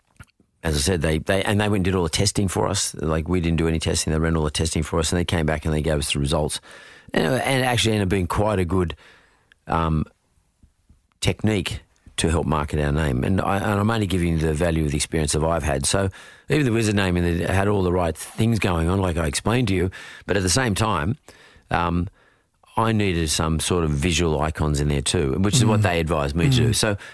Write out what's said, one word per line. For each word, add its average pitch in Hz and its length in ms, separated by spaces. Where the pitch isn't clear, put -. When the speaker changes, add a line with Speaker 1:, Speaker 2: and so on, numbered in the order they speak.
Speaker 1:
as 78 140
I 73 40
said, 87 200
they, 78 180
they, 95 240
and 104 160
they 107 120
went 107 60
and 92 100
did 95 80
all 92 80
the 82 80
testing 104 360
for 104 220
us. - 260
Like, 78 320
we 90 140
didn't 82 160
do 82 120
any 82 100
testing. 82 340
They 78 60
ran 82 180
all 78 80
the 76 60
testing 80 320
for 82 160
us, 80 140
and 90 60
they 87 60
came 82 220
back 78 180
and 80 80
they 76 80
gave 76 180
us 71 140
the 73 60
results. 76 420
And, 160 120
and 131 380
actually 113 300
ended 101 120
up 92 40
being 95 160
quite 104 320
a 90 80
good, 87 280
um, 80 380
technique 101 640
to - 140
help 78 160
market 76 340
our 73 120
name. 71 320
And 95 160
I, 98 160
and 101 240
I'm 107 100
only 110 160
giving 87 220
you 82 100
the 78 160
value 80 300
of 76 60
the 71 60
experience 78 360
that 76 100
I've 80 200
had. 69 240
So 95 220
even 147 180
the 117 60
Wizard 107 220
name 95 220
in 87 240
the, 90 120
had 98 160
all 101 140
the 90 100
right 87 240
things 113 420
going 85 300
on, 98 120
like 90 160
I 82 100
explained 117 420
to 95 60
you. 90 160
But 90 100
at 101 60
the 92 80
same 123 240
time, 101 420
um, 87 380
I 113 160
needed 92 380
some 80 300
sort 87 240
of 78 60
visual 78 500
icons 76 400
in 73 80
there 71 140
too, 71 380
which 101 160
is 120 100
what 107 140
Speaker 2:
Mm. - 20
Speaker 1:
they 87 180
advised 76 360
me 87 120
to 131 80
do. 117 140
Speaker 2:
Mm. 107 40
Speaker 1:
So 104 220